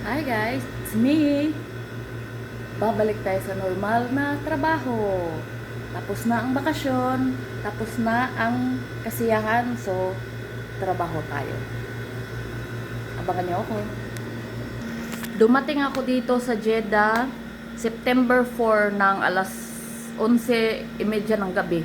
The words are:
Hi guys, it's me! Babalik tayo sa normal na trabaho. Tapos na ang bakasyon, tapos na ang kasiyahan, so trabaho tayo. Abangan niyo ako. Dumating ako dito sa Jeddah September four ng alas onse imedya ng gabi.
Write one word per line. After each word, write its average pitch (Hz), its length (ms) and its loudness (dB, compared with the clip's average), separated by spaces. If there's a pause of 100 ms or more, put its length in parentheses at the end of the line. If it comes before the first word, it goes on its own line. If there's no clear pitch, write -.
Hi 247 160 0
guys, 226 400 0 (240)
it's - 80 -8
me! 285 560 4 (1300)
Babalik 208 480 2
tayo 190 160 0
sa 190 160 -4
normal 196 560 0
na 285 320 0
trabaho. 240 880 0 (640)
Tapos 202 320 -2
na 233 160 2
ang 262 80 0
bakasyon, 262 800 2 (320)
tapos 214 320 -4
na 233 400 2
ang 247 400 0 (240)
kasiyahan, 226 720 2
so 185 400 0 (640)
trabaho 170 480 0
tayo. 139 320 -4 (1600)
Abangan 180 320 -2
niyo 175 160 0
ako. 226 100 -4 (1700)
Dumating 269 400 6
ako 269 240 0
dito 254 320 2
sa 247 160 0
Jeddah 220 720 4 (480)
September 247 720 4
four 220 480 4
ng 196 320 4
alas 185 240 2 (720)
onse 226 640 4 (160)
imedya 214 400 2
ng 190 80 0
gabi. 180 360 2